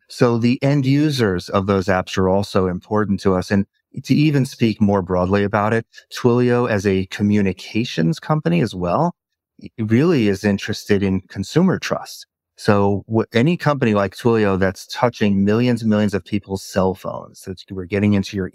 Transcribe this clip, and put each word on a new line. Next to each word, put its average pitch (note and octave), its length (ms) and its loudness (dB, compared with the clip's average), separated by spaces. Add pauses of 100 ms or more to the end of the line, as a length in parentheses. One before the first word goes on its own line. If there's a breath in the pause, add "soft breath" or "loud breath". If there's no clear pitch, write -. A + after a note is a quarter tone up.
So A#2+ 300 0
the A#2+ 240 0
end C#3 240 0
users C3 640 0
of G2 180 0
those G2 200 2
apps F#2 320 -2
are F#2 100 2
also F#2+ 400 0
important G2 520 -2
to F#2+ 140 2
us. F2+ 160 -2
And G2+ 160 2 (380)
to C#3 100 0
even C#3+ 320 2
speak A2+ 340 -2
more G2+ 220 2
broadly F2+ 420 0
about G#2 300 0
it, A2+ 120 -2 (240 loud breath)
Twilio B2 580 2
as G#2 180 0
a F#2+ 200 2
communications G#2+ 1120 -2
company D#3+ 440 0
as G#2 120 -4
well, F#2+ 400 0 (640)
really A#2 500 2
is G2 160 -2
interested G2+ 580 0
in F#2+ 180 0
consumer D3 580 0
trust. - 480 -8 (300)
So G2+ 500 2
w-, A2 280 0
any D3+ 240 2
company C3 340 2
like G2+ 240 0
Twilio G#2+ 420 2
that's F#2+ 280 -2
touching G#2 580 0
millions A#2 380 0
and A2+ 80 0
millions G#2 240 2
of G2 100 -4
people's G2 400 -6
cell F#2+ 300 0
phones, - 480 -14
that's, F#2+ 280 -14
we're F#2+ 140 -10
getting G#2 300 0
into G2 200 -2
your F#2 200 -4